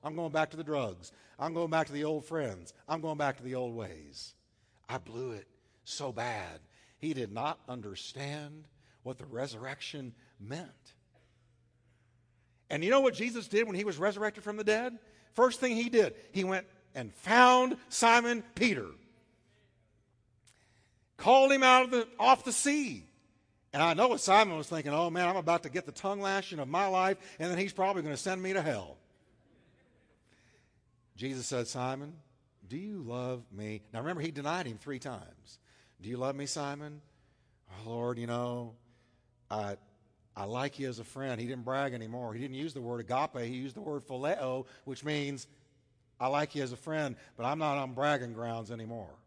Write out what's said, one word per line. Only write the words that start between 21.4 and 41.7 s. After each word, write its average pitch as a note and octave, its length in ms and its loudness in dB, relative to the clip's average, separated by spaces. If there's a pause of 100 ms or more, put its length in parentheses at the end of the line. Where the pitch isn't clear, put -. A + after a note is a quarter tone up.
him C4+ 120 6
out B3+ 200 10
of B3 80 -2
the, A#3+ 160 2 (100)
off B3+ 260 8
the B3+ 100 -4
sea. C4 540 0 (680)
And C#3+ 100 4
I E3 100 6
know G3+ 140 6
what A#3 140 2
Simon G3 360 6
was D3 120 -6
thinking, D3 240 -2
"Oh E3+ 160 2
man, F3 180 2
I'm F#3 80 2
about E3+ 280 2
to D#3+ 60 -8
get E3 160 -4
the C#3+ 60 -12
tongue G3 300 -4
lashing G3 380 -2
of C3+ 80 -4
my F3+ 200 0
life, F#3+ 300 2 (220)
and E3+ 120 -2
then E3+ 60 -2
he's G3 160 -2
probably F#3+ 300 0
gonna D3 140 -4
send F#3 240 -4
me F#3+ 120 -4
to F#3+ 80 2
hell." G2+ 360 -4 (2250)
Jesus B2+ 280 -6
said, A#2+ 220 -2
"Simon, C#3 520 -6 (480)
do A#2+ 100 -10
you G3 260 -8
love B2 480 -6
me?" G#2+ 320 -8 (100)
Now C#3 60 -6
remember, D#3 220 -6
he D#3+ 100 -4
denied D3+ 340 -4
him A2+ 120 -10
three C3+ 220 -8
times. - 600 -14 (420)
"Do G2 80 -10
you B2 80 -6
love C3+ 180 -2
me, C#3+ 100 -8
Simon?" D3 560 -8 (680)
"Oh, G#2 200 -14
Lord, A#2 300 -2
you A#2 80 -6
know, A#2+ 480 -4 (760)
I, G2+ 280 -4 (580)
I G2 80 -8
like B2 340 -4
you C3+ 120 -4
as A#2 100 -10
a A2+ 60 -12
friend." C3+ 340 -8
He A#2+ 80 -6
didn't B2+ 160 -8
brag C3 300 -2